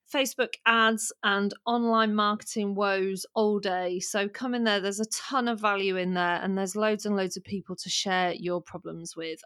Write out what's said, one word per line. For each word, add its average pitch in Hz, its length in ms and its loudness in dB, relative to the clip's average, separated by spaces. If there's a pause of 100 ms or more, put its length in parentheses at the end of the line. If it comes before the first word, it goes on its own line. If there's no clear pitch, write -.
(140)
Facebook 262 400 0 (120)
ads 226 460 4 (120)
and 202 300 0 (120)
online 226 500 2
marketing 208 600 0
woes 196 580 0
all 214 260 4
day. 180 400 -2
So 202 300 -2
come 247 260 -4
in 240 80 2
there. 208 160 4
There's 196 200 -2
a 214 60 0
ton 254 420 -2
of 226 120 0
value 196 380 2
in 185 160 0
there, 175 280 2
and 190 160 0
there's 190 180 -2
loads 214 300 0
and 208 120 0
loads 190 180 -2
of 185 80 -10
people 185 340 -8
to - 120 -10
share 185 440 0
your 175 280 -4
problems 165 540 -12
with. 160 300 -10